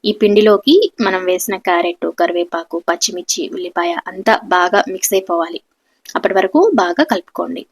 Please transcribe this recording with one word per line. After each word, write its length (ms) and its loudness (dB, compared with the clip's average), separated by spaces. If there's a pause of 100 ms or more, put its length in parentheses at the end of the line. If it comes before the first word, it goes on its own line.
ఈ 160 0
పిండిలోకి 540 4 (320)
మనం 240 0
వేసిన 260 -2 (120)
క్యారెట్, 380 0 (140)
కరివేపాకు, 580 -2 (120)
పచ్చిమిర్చి, 520 -4 (140)
ఉల్లిపాయ 360 -4 (200)
అంతా 220 0 (200)
బాగా 260 2 (140)
మిక్స్ 220 -4
అయిపోవాలి. 440 -2 (580)
అప్పటి 200 -2
వరకు 220 2 (220)
బాగా 300 0
కలుపుకోండి. 600 -6